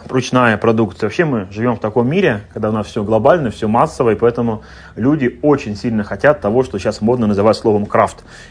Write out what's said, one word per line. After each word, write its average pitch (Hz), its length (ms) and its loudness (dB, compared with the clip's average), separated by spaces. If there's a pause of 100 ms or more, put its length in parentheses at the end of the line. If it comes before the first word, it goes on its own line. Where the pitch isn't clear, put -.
ручная 127 480 2
продукция. 113 500 0
Вообще 170 180 0
мы 113 260 -2
живём 113 240 -2
в - 40 -8
таком 120 300 0
мире, 151 320 0 (120)
когда 107 160 -4
у - 20 0
нас 107 160 -4
всё 110 160 -6
глобально, 113 480 2
всё - 160 -6
массово, 120 440 2
и 104 40 0
поэтому 117 480 0 (320)
люди 151 480 0
очень 135 320 0
сильно 110 280 -4
хотят 139 380 0
того, 113 220 0
что 104 160 -6
сейчас 107 220 -4
модно 113 260 2
называть 101 280 2
словом 104 300 0
«крафт». 107 380 0 (280)